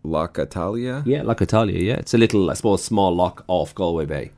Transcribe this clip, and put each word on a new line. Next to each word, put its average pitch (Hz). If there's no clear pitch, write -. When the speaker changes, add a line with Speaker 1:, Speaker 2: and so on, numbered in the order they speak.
Speaker 1:
Loch 80
Italia. 117
Speaker 2:
Yeah, 135
Loch 113
Italia, 98
yeah. 104
It's -
a 120
little, 107
I 65
suppose, 98
small 98
loch 90
off 85
Galway 85
Bay. 76